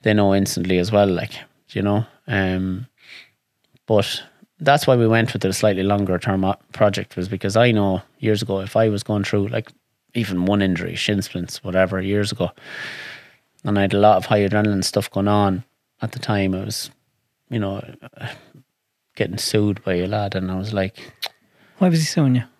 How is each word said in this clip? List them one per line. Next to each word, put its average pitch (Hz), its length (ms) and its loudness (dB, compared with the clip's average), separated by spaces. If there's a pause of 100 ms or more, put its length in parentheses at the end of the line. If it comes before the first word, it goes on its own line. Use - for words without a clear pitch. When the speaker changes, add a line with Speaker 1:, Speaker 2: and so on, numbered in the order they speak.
Speaker 1:
they 107 100 2
know 101 200 4
instantly 95 440 0
as 90 140 0
well, 101 160 6
like, 90 260 -2 (380)
you 101 100 -4
know. 104 240 0 (220)
Um, 95 600 -2 (960)
but - 380 2 (380)
that's 147 260 2
why 131 80 6
we 117 120 4
went 113 260 2
with 113 100 -6
a 95 100 0
slightly 95 300 0
longer 98 340 0
term 95 280 0
o-, 98 100 0 (160)
project, - 460 -2
was 90 100 -4
because 98 300 -2
I 120 140 4
know 98 300 2 (180)
years 107 220 0
ago, 98 200 -2
if 98 160 -4
I 113 120 4
was 101 140 -4
going 104 220 -2
through, 101 240 -2
like, 117 200 -6 (440)
even 98 320 -2
one 101 160 2
injury, 87 340 -2
shin 101 260 -2
splints, - 440 -10
whatever, 92 360 0
years 98 300 -2
ago, 90 200 -4 (1120)
and 101 120 0
I 98 40 2
had 98 120 0
a 101 60 2
lot 104 180 8
of 92 80 -2
high 107 220 2
adrenaline 104 380 2
stuff - 260 -2
going 98 160 0
on 101 380 2 (360)
at 110 120 -6
the 123 60 -12
time, 98 360 -2
I 95 80 -6
was, - 260 -8 (600)
you 120 100 -4
know, 98 240 -6 (1300)
getting 98 220 -4
sued 104 460 0
by 92 120 -2
a 87 120 0
lad, 104 280 -4
and 92 160 -4
I 92 60 -6
was 104 160 -6
like, 95 380 -6 (680)
Speaker 2:
Why 185 100 6
was 165 100 4
he 156 60 0
suing 139 300 2
you? 123 80 0 (160)